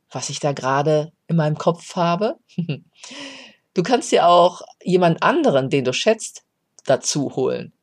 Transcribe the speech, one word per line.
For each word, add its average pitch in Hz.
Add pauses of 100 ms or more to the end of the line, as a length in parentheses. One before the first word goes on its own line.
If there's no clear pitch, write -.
(100)
was 135
ich 143
da 143
gerade 147 (160)
in 170
meinem 151
Kopf -
habe?“ 185 (200)
<laughs> 170 (880)
Du 180
kannst 240
dir -
auch 175 (200)
jemand 175
anderen, 180
den 139
du 123
schätzt, - (420)
dazu 135
holen, 123 (100)